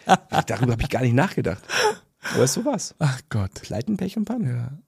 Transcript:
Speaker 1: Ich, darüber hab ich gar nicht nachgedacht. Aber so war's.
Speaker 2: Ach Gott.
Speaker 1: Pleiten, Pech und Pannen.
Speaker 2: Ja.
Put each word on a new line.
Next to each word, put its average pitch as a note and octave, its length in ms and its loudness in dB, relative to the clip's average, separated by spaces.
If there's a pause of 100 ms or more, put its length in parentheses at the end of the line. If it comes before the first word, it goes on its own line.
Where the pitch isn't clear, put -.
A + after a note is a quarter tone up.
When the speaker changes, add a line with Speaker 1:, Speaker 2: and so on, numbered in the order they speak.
(320)
Speaker 1:
Ich, - 140 2
darüber A#2+ 280 2
hab A2+ 80 -2
ich A#2 80 -2
gar A2+ 120 0
nicht A#2+ 120 4
nachgedacht. B2+ 480 2 (720)
Aber A#2+ 140 4
so A3+ 160 -2
war's. B3 360 -2
Speaker 2:
Ach C3+ 200 0 (100)
Gott. G2 260 -2
Speaker 1:
Pleiten, A2+ 420 -4
Pech F#3 180 -4
und G#3+ 100 -2
Pannen. A3+ 220 -4
Speaker 2:
Ja. A#2+ 240 -4 (160)